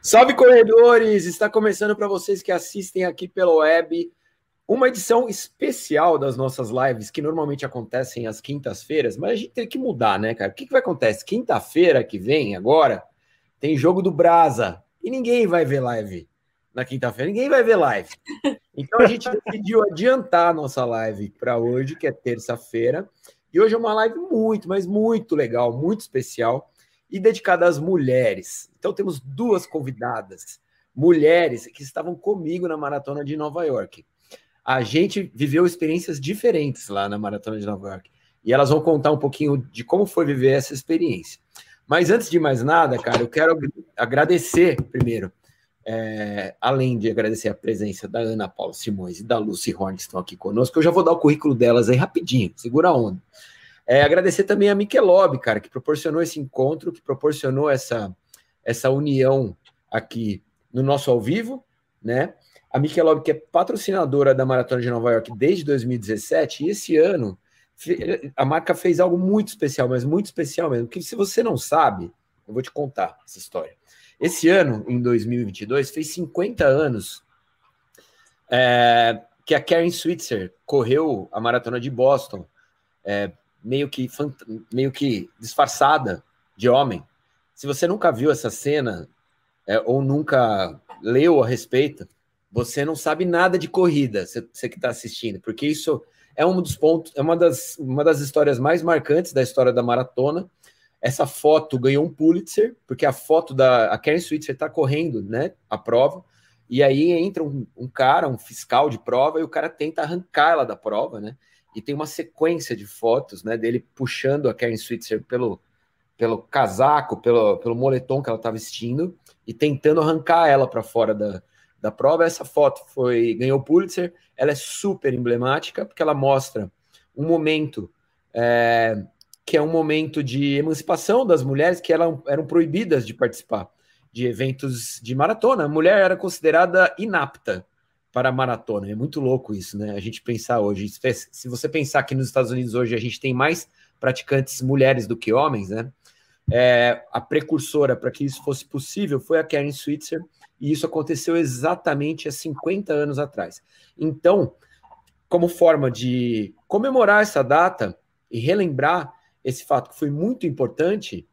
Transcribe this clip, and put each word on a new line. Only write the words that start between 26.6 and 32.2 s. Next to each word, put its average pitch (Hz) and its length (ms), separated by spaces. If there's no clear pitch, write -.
e 196 120
dedicada 185 480
às 165 100
mulheres. 127 920
Então 202 120
temos 180 280
duas 151 460
convidadas, 117 960
mulheres 156 720
que - 160
estavam 165 320
comigo 175 520